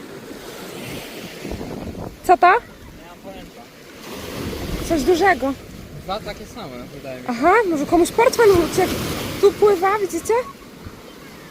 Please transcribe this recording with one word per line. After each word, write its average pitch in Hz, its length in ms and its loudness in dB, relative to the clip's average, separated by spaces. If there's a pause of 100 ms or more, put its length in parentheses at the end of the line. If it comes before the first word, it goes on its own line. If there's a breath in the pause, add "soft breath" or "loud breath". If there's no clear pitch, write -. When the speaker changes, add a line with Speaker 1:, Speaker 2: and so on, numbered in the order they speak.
(2250)
Speaker 1:
Co - 120 6
to? 359 140 6
Speaker 2:
Nie - 560 -6
mam - 160 -20
pojęcia. 190 360 -16 (1300)
Speaker 1:
Coś 311 140 0
dużego. 311 500 2 (520)
Speaker 2:
Dwa 196 160 -6
takie 208 260 -12
same, 139 380 -12 (100)
wydaje 131 260 -12
mi - 60 -16
się. 254 60 -4
Speaker 1:
Aha, 269 200 4 (180)
może 294 160 0
komuś 339 240 4
portfel 466 400 6
uciekł. 349 420 4 (480)
Tu 381 120 8
pływa, 392 460 4
widzicie? 359 360 -2 (1160)